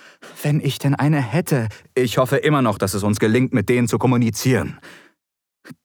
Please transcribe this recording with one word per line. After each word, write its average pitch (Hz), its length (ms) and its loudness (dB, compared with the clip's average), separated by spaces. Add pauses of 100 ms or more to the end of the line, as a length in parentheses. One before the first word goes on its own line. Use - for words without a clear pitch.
(420)
"Wenn 151 180 0
ich 139 180 -4
denn 139 160 0
eine 147 260 2
hätte. 123 480 -2 (260)
Ich 127 240 0
hoffe 135 180 2
immer 147 260 2
noch, 107 160 0
dass 98 160 -2
es 98 80 -4
uns 104 160 0
gelingt, 120 360 2
mit 101 140 0
denen 123 200 2
zu 113 100 0
kommunizieren." 120 800 0 (1080)